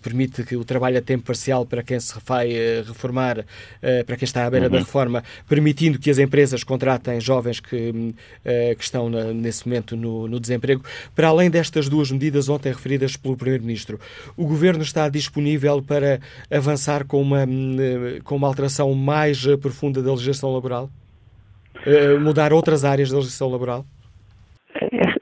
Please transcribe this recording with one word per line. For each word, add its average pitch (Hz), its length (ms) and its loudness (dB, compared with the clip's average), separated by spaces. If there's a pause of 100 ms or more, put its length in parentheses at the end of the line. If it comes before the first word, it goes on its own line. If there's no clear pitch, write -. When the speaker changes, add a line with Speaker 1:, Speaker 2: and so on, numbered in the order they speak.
Speaker 1:
permite 127 420 -4
que 123 100 -6
o 120 100 -4
trabalho 127 340 0
a 120 40 0
tempo 127 220 -2
parcial 127 420 -2
para 120 160 -4
quem 127 160 -4
se - 260 -10
vai, 123 280 0
eh, 113 340 0
reformar, 123 580 -4 (380)
eh, 123 220 2
para 120 120 -6
quem - 80 -6
está 123 220 -2
à 123 40 -2
beira 127 180 2
da 127 80 -4
Speaker 2:
Uhum. - 80 -4
Speaker 1:
reforma, 120 380 -2 (260)
permitindo 151 500 2
que 147 120 0
as 131 80 4
empresas 135 440 2
contratem 127 580 -2
jovens 120 380 -2
que, 117 340 -6
hum, 113 200 -6 (320)
eh, 120 320 2
que - 80 -10
estão 120 260 -2
na, 113 220 -2
nesse 113 360 -4
momento 120 280 -4
no, 113 320 -6
no 120 100 -4
desemprego. 123 440 -2 (340)
Para 160 120 4
além 170 220 6
destas 156 380 0
duas 143 240 2
medidas 139 360 0
ontem 143 220 -2
referidas 135 460 -2
pelo 131 200 -4
Primeiro-Ministro, 117 640 -4 (380)
o 170 100 -2
Governo 160 360 2
está 151 260 0
disponível 147 720 0
para 139 380 0 (340)
avançar 147 540 0
com 139 160 2
uma, 139 220 2
hum, 131 360 -2
eh, 123 420 -2
com 143 140 -4
uma 139 100 0
alteração 139 480 0
mais, 139 520 2
eh, 143 100 6
profunda 139 460 -2
da 131 80 0
legislação 135 420 -2
laboral? 127 380 -4 (960)
Eh, 143 320 8
mudar 151 340 4
outras 156 320 4
áreas 139 260 2
da 135 60 0
legislação 131 340 -2
laboral? 123 360 -4 (880)
Speaker 2:
Essa, - 480 2